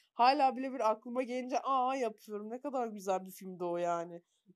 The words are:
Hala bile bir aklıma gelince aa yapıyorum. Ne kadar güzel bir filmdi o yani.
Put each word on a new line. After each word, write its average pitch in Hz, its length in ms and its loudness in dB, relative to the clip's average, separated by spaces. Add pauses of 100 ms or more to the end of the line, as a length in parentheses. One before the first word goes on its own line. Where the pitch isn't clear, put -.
(140)
Hala 262 420 6
bile 262 160 -6
bir 226 180 2
aklıma 240 320 -2
gelince 254 400 -2
aa 262 320 2
yapıyorum. 220 560 -4
Ne 247 100 -8
kadar 254 260 -2
güzel 190 400 -2
bir 190 40 -14
filmdi 185 340 -10
o 175 120 0
yani. 170 460 -2 (340)